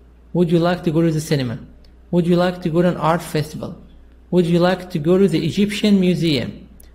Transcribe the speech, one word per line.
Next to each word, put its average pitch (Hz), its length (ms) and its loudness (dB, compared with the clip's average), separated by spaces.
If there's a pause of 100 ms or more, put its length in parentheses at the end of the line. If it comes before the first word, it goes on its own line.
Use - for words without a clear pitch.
(340)
Would 180 160 2
you 170 100 4
like 170 240 0
to 170 80 0
go 156 100 2
to 165 100 2
the 156 100 -2
cinema? 135 380 -4 (500)
Would 170 160 0
you 175 100 2
like 180 280 0
to 175 60 -2
go 160 120 0
to 175 60 2
an 170 100 -2
art 160 240 0
festival? - 580 -8 (520)
Would 175 160 2
you 170 120 2
like 180 320 0
to 165 80 -4
go 170 180 2
to 190 100 4
the 156 180 0
Egyptian 202 540 0
Museum? 151 680 -2 (280)